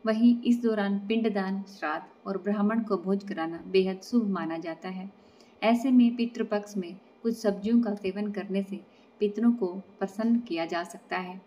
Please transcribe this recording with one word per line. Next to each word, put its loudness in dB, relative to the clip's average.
वहीं 6
इस 2
दौरान 2
पिंडदान, 0
श्राद्ध -8
और -4
ब्राह्मण 0
को 0
भोज -2
कराना -6
बेहद 2
शुभ 0
माना -2
जाता -8
है। -10
ऐसे 2
में 6
पितृपक्ष -4
में -6
कुछ 0
सब्जियों 2
का -2
सेवन -6
करने -4
से -8
पितरों 2
को -2
प्रसन्न -2
किया -4
जा -4
सकता -10
है। -10